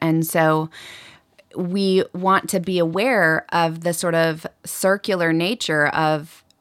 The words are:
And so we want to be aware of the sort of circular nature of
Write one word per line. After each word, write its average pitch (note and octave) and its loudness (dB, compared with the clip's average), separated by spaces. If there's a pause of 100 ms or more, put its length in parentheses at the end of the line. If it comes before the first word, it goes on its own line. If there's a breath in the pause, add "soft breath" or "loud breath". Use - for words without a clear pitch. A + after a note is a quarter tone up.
And D#3+ 2
so D#3+ 2 (840 loud breath)
we F#3 0
want F#3+ 0
to F#3+ 0
be F3+ -2
aware F3 2
of E3 0
the F3 -2
sort E3+ -2
of E3 0 (160)
circular F#3+ 0
nature E3 0
of D#3 -2 (180)